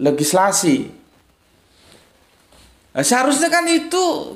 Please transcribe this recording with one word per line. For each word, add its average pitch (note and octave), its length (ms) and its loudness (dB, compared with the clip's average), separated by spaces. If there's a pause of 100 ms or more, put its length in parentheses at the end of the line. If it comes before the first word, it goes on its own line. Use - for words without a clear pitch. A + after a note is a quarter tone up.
legislasi. D3+ 880 0 (2000)
Nah, C#3 80 -2
seharusnya C#4 480 2
kan E4+ 160 0
itu E4+ 680 -2